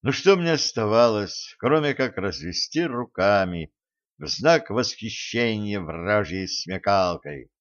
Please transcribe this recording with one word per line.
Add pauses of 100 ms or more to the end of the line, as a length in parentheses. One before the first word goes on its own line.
Ну
что
мне
оставалось,
кроме
как
развести
руками (460)
в
знак
восхищения
вражьей
смекалкой? (100)